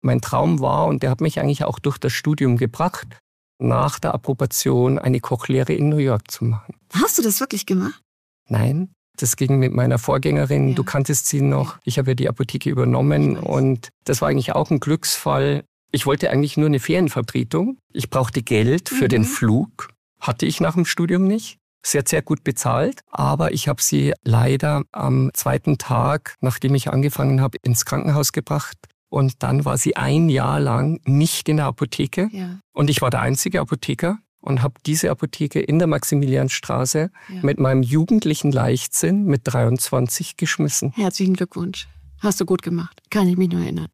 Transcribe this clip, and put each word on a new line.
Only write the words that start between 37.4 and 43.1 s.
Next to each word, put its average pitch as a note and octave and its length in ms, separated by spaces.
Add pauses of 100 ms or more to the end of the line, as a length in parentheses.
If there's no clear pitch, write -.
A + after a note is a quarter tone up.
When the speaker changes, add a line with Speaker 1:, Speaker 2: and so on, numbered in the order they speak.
Speaker 1:
mit C#3+ 160
meinem C3 240
jugendlichen D3+ 720
Leichtsinn C3 720
mit C#3+ 200
dreiundzwanzig B2 920
geschmissen. - 580
Speaker 2:
Herzlichen F#3+ 400
Glückwunsch. F3+ 540 (320)
Hast G3+ 200
du F#3+ 40
gut F3 180
gemacht. E3+ 380 (100)